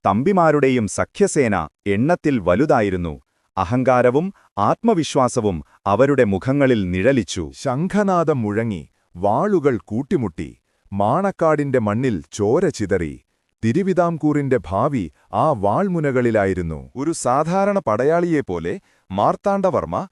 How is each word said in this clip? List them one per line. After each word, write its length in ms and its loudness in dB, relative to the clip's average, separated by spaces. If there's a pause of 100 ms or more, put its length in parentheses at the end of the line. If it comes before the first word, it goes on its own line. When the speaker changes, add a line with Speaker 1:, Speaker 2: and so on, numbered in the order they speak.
Speaker 1:
തമ്പിമാരുടെയും 840 2
സഖ്യസേന 680 0 (300)
എണ്ണത്തിൽ 540 0
വലുതായിരുന്നു. 760 2 (420)
അഹങ്കാരവും 720 2 (320)
ആത്മവിശ്വാസവും 1000 0 (300)
അവരുടെ 380 2
മുഖങ്ങളിൽ 560 0 (100)
നിഴലിച്ചു. 540 0 (100)
Speaker 2:
ശംഖനാദം 840 0
മുഴങ്ങി, 440 -2 (320)
വാളുകൾ 640 0
കൂട്ടിമുട്ടി. 720 -4 (420)
മാണക്കാടിന്റെ 880 0
മണ്ണിൽ 360 -2 (160)
ചോര 360 0
ചിതറി. 460 -4 (480)
തിരുവിതാംകൂറിന്റെ 1040 0
ഭാവി 400 -2 (300)
ആ 180 0
വാൾമുനകളിലായിരുന്നു. 1300 0 (180)
ഒരു 160 -4
സാധാരണ 680 0
പടയാളിയെപ്പോലെ 960 0 (360)
മാർത്താണ്ഡവർമ്മ 840 0 (140)